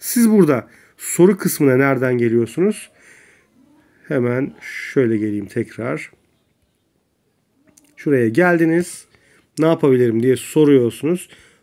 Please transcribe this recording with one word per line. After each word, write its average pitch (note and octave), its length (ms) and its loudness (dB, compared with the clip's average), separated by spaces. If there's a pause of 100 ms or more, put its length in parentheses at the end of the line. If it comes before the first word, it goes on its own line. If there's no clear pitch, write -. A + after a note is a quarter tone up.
Siz A#3 300 -2
burada D#3 380 2 (300)
soru F#3 400 2
kısmına C3+ 400 0
nereden C3 400 0
geliyorsunuz? A#2+ 720 -2 (1200)
Hemen B2+ 540 -2
şöyle - 560 -2
geleyim G#2 280 -4
tekrar. A2+ 680 -10 (1800)
Şuraya B2+ 340 0
geldiniz. E3+ 760 0 (540)
"Ne D#3 60 2
yapabilirim?" B2+ 580 2
diye B2+ 120 2
soruyorsunuz. C#3+ 920 0 (340)